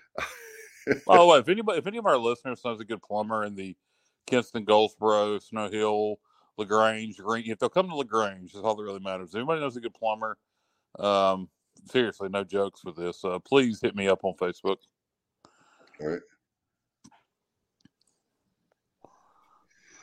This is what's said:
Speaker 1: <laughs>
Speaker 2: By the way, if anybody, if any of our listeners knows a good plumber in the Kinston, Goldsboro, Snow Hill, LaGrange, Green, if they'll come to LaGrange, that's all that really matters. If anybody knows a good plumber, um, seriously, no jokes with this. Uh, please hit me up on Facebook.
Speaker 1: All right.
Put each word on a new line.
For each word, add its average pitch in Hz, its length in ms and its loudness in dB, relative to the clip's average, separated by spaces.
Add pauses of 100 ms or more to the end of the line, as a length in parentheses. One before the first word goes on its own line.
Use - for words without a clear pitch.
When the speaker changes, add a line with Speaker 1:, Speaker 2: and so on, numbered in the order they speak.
(180)
Speaker 1:
<laughs> - 920 -6
Speaker 2:
By 185 100 10
the 175 80 10
way, 160 140 10
if 113 80 0
anybody, 202 320 -2
if 139 80 -8
any 214 100 -8
of 220 80 -8
our 156 120 4
listeners 120 480 -4
knows 113 160 -6
a 110 40 -12
good 107 160 -8
plumber 107 440 -4
in 101 100 -10
the 95 220 -12 (500)
Kinston, 117 380 -2
Goldsboro, 107 720 4
Snow 107 300 -8
Hill, 107 480 -2 (400)
LaGrange, 110 600 0
Green, 110 320 -4
if 110 100 -6
they'll 123 100 0
come 185 180 0
to 165 80 -10
LaGrange, 104 560 -4
that's 101 140 -10
all 110 100 2
that 107 80 -12
really 98 160 -10
matters. 92 300 -8
If 90 60 -14
anybody 151 260 -2
knows 127 160 -6
a 117 40 -12
good 113 120 -8
plumber, 110 440 -4 (640)
um, 98 480 2 (420)
seriously, 104 380 -2
no 98 160 -4
jokes 98 400 -4
with 85 140 -14
this. 87 260 -8
Uh, 85 160 -4
please 127 400 2
hit 107 160 -4
me 98 140 0
up 95 160 2
on 92 100 -4
Facebook. 92 420 -4 (1200)
Speaker 1:
All 76 60 -8
right. 82 120 -6 (3750)